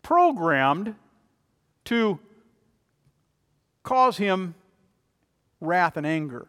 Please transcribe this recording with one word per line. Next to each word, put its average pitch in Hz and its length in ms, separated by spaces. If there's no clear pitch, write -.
Programmed 190 920
to 220 340
cause 254 340
him 185 380
wrath 170 360
and 147 100
anger. 151 420